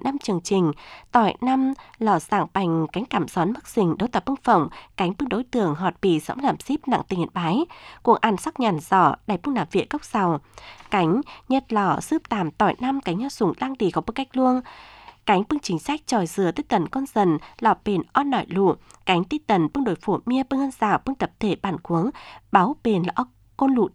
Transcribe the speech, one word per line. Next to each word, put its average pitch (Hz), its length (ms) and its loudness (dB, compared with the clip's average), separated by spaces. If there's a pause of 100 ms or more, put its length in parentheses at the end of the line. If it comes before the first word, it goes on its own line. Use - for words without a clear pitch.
năm 277 140 -4
chương 185 240 -4
trình, 180 300 2 (400)
tỏi 220 300 4
năm 262 320 0 (240)
lò 208 220 2
sảng 170 340 -2
bành 165 340 0
cánh 214 180 -6
cảm 190 220 -2
gión 185 260 0
mức - 140 -14
dình 175 300 2
đối 185 120 -2
tập - 160 -2
bưng 269 100 -4
phòng, 190 340 2 (280)
cánh 185 220 0
bưng 277 100 -2
đối 254 140 -2
tượng 214 320 0
họt 170 260 -2
bì 170 180 2
sóng - 220 -8
đàm 214 180 0
ship - 280 -6
nặng 233 200 2
tình 185 120 -4
hình 160 140 -2
bái, 180 320 0 (380)
cuồng 226 180 6
ăn 214 160 2
sắc - 220 -8
nhàn 208 200 0
giỏ, 165 360 4 (120)
đẩy 202 160 -2
bưng 285 100 -4
nạp 196 180 -2
viện - 180 0
cốc - 140 -8
sào, 175 360 0 (520)
cánh 190 300 2 (280)
nhất 262 240 -2
lò 190 260 2
sướp - 300 -4
tàm 180 220 -2
tỏi 202 280 2
năm 269 220 -2
cánh 180 180 -4
nhát 269 140 -6
sùng 175 260 0
lang 262 200 -4
đi 185 120 0
có 160 100 -2
bức 233 120 -6
cách 269 200 -6
luông, 254 280 2 (640)
cánh 202 240 4
bưng 294 100 -2
chính 170 200 -4
sách 294 260 -6
tròi 196 220 0
dừa 175 240 0
tích 294 180 -6
tần 180 180 2
con 269 180 -4 (100)
dần, 185 220 4 (220)
lò 208 140 4 (120)
bền 196 160 0 (120)
ót 285 120 -4
nỏi 262 240 -2
lụ, 190 240 2 (320)
cánh 175 180 2
tích - 240 -8
tần 175 260 2
bưng 277 100 -2
đổi 202 120 -2
phủ 180 300 -2
mía 262 240 0
bưng 269 100 -2
ngân 277 200 -2
rào 240 260 2
bưng 269 100 -4
tập - 240 -4
thể 202 220 0
bản 190 180 -4
cuống, 170 300 -2 (420)
báo 208 320 4
bền 202 200 2
là 175 120 -2
óc 254 120 -2 (300)
côn 269 160 2
lụ 233 200 2